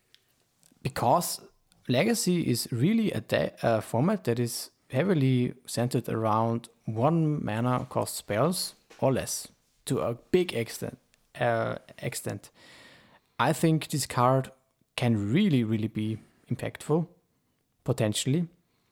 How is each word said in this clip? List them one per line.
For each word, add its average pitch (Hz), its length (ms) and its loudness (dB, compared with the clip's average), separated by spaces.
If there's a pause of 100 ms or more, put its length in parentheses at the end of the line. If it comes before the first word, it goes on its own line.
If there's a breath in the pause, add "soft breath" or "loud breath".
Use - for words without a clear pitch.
(840)
Because 135 560 0 (480)
Legacy 180 540 2
is 123 300 0
really 196 400 2
a 110 100 -4
de-, - 300 0 (100)
a 113 200 2
format 170 440 0
that 117 140 0
is - 320 -6 (200)
heavily 131 600 2 (120)
centered 120 440 -2
around 113 580 0 (180)
one 147 600 0
mana 123 440 -2
cost - 280 -4
spells 135 580 -2 (240)
or 135 140 2
less - 340 -4 (380)
to 127 140 -2
a 117 160 -2 (160)
big 180 220 2
extent, - 440 -6 (420)
uh, 117 360 0 (240)
extent. - 500 -8 (880 loud breath)
I 131 140 2
think 160 360 2
this 139 160 -4
card 131 460 2 (440)
can 107 360 0
really, 151 320 4
really 110 240 0
be 107 300 -4 (340)
impactful, 147 560 -2 (760)
potentially. 131 640 0 (440)